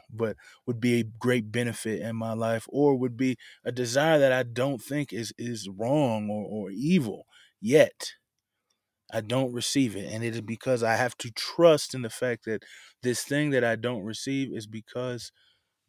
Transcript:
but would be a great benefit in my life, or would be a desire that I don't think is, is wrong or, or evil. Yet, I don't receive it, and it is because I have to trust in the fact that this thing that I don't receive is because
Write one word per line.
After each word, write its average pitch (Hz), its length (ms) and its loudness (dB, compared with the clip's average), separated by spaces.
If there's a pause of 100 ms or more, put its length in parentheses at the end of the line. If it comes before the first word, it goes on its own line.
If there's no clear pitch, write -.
but 110 260 -4 (300)
would 120 140 -4
be 120 200 2
a 113 40 0
great 113 480 -2
benefit 113 500 -4
in 113 140 -6
my 113 180 -4
life, 113 360 -2
or 139 260 4
would 123 220 -2
be 127 200 0 (280)
a 127 60 -2
desire 127 480 4
that 135 120 6
I 127 120 2
don't 123 380 -2
think 143 320 -6
is, 107 240 -6
is 113 320 -8
wrong 110 600 0
or, 104 160 -4
or 101 260 -8
evil. 135 540 0 (360)
Yet, - 520 4 (1000)
I 113 100 -2
don't 123 320 -2
receive 120 420 0
it, 98 160 -8
and 113 120 -6
it 117 120 -4
is 117 60 -6
because 113 420 -2
I 113 120 4
have 123 240 0
to 120 120 -10
trust - 600 4
in 131 80 -6
the 117 80 -6
fact 123 360 -4
that 110 180 -4 (400)
this 123 200 0
thing 147 280 0
that 127 120 4
I 117 120 2
don't 113 280 -4
receive 135 500 -4
is 110 140 -8
because 120 640 -10 (580)